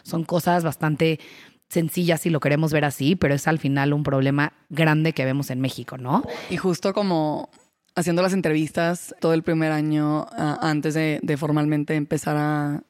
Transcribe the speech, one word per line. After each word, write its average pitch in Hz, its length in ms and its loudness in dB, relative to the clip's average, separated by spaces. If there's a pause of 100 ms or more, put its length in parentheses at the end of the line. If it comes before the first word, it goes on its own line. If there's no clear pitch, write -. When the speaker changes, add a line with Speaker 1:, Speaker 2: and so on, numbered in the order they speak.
Speaker 1:
Son 165 200 -4
cosas 175 400 2
bastante 160 560 0 (480)
sencillas 165 540 0
si 180 80 0
lo 156 100 2
queremos 147 320 2
ver 151 140 2
así, 143 300 2
pero 143 180 2
es 143 140 -2
al 160 120 2
final 139 320 2
un 147 120 0
problema 139 500 2 (160)
grande 156 420 2
que 139 140 -2
vemos 139 240 -2
en 127 100 -4
México, 131 380 -6
¿no? 131 260 0 (260)
Speaker 2:
Y 185 60 -4
justo 185 380 -2
como 170 560 0 (460)
haciendo 170 260 0
las 185 120 2
entrevistas 170 880 0
todo 165 140 2
el 165 100 0
primer 160 280 0
año, 151 600 0
ah, 147 300 -2
antes 156 320 0
de, 156 280 0
de 151 160 -2
formalmente 151 580 0
empezar 151 420 -2
a, 147 520 -2